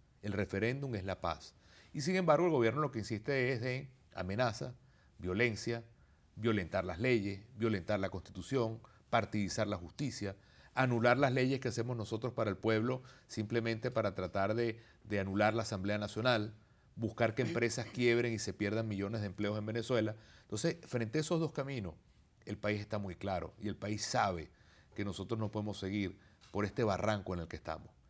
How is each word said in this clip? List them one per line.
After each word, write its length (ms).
El 100
referéndum 640
es 80
la 160
paz. 340
Y 80
sin 160
embargo, 300
el 40
gobierno 300
lo 100
que 80
insiste 540
es 100
en 260
amenaza, 640
violencia, 640
violentar 500
las 140
leyes, 440
violentar 440
la 80
constitución, 720
partidizar 600
la 80
justicia, 580
anular 420
las 160
leyes 280
que 80
hacemos 280
nosotros 360
para 180
el 60
pueblo, 480
simplemente 640
para 240
tratar 380
de, 260
de 160
anular 340
la 80
Asamblea 360
Nacional, 560
buscar 400
que 60
empresas 440
quiebren 460
y 80
se 120
pierdan 360
millones 320
de 80
empleos 280
en 100
Venezuela. 500
Entonces, 360
frente 300
a 20
esos 180
dos 140
caminos, 420
el 120
país 220
está 180
muy 160
claro 460
y 80
el 80
país 280
sabe 460
que 80
nosotros 340
no 140
podemos 260
seguir 400
por 140
este 180
barranco 500
en 80
el 80
que 80
estamos. 340